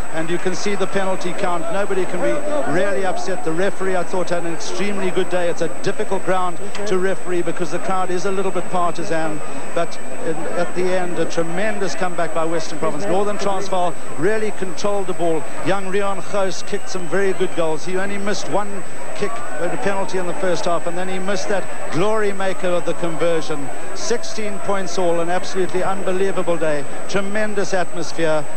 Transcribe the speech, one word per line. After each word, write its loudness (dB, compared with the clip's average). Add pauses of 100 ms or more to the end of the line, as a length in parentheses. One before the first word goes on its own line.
(140)
and 0
you 0
can 0
see 0
the 0
penalty 0
count. 0
Nobody 0
can 0
be 0
really 0
upset. 0
The 0
referee, 0
I 0
thought, 0
had 0
an 0
extremely 0
good 0
day. 0
It's 0
a 0 (140)
difficult 0
ground 0 (300)
to 0
referee 0
because 0
the -2
crowd 0
is 0
a 0
little 0
bit 0
partisan, 0 (360)
but 0 (300)
in, 0 (220)
at 0
the 0
end, 0
a 2
tremendous 0
comeback 0
by 0
Western 0
Province. 0
Northern 0
Transvaal 0 (420)
really 2
controlled 0
the 0
ball. 0 (220)
Young 0
Rion 0
Gous 0
kicked 0
some 0
very 0
good 0
goals. 0
He 0
only 0
missed 0
one 0 (340)
kick, 0
uh, 0
the 0
penalty 0
in 0
the 0
first 0
half, 0
and 0
then -2
he 0
missed 0
that 0
glory 2
maker 0
of 0
the 0
conversion. 0 (260)
Sixteen 0
points 0
all, 0
an 0
absolutely 0
unbelievable 0
day. 0 (240)
Tremendous 0
atmosphere, 0 (120)